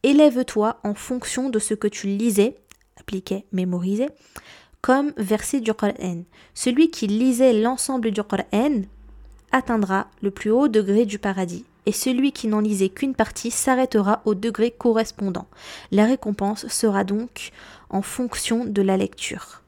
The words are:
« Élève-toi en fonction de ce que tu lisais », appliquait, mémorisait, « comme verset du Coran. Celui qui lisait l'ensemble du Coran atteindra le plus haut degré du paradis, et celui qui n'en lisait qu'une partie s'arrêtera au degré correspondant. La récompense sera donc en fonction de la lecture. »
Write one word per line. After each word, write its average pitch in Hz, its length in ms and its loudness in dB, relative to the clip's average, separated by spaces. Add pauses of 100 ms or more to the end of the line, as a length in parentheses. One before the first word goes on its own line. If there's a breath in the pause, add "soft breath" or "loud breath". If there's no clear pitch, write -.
« - 0 -
Élève-toi 254 800 4
en 208 80 -2
fonction 254 560 -6
de 226 100 0
ce 214 140 -2
que 208 160 -2
tu 202 200 -6
lisais », 202 480 2 (440)
appliquait, 196 520 -8
mémorisait, « 185 580 -2 (720 loud breath)
comme 277 340 2
verset 214 440 -2
du 220 120 -2
Coran. 180 520 -4 (280 soft breath)
Celui 277 380 2
qui 233 160 -6
lisait 247 480 4
l'ensemble 233 560 0
du 208 120 -2
Coran 214 600 0 (680)
atteindra 214 600 0 (100)
le 202 100 -2
plus 208 200 -4
haut 262 180 4
degré 214 380 2
du 202 120 -8
paradis, 190 460 -4 (220)
et 208 60 0
celui 262 400 0
qui - 160 -6
n'en 214 120 2
lisait 196 300 2
qu'une 262 240 -4
partie - 360 -2
s'arrêtera 247 760 2
au 214 80 2
degré 220 380 -2
correspondant. 220 720 -2 (440 loud breath)
La 208 140 6
récompense 214 640 -2
sera 202 360 0
donc 208 460 -6 (380 loud breath)
en 196 140 -2
fonction 240 640 -4
de 202 160 0
la 190 160 2
lecture. » - 680 -8